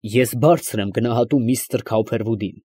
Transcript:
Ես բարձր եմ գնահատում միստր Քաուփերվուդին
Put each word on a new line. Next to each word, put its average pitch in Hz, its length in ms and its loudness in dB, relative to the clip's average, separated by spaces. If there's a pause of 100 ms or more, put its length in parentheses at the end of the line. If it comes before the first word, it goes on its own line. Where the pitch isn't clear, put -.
Ես 113 320 0
բարձր 147 480 2
եմ 101 80 -4
գնահատում 120 560 0
միստր 127 400 -2
Քաուփերվուդին 110 800 -2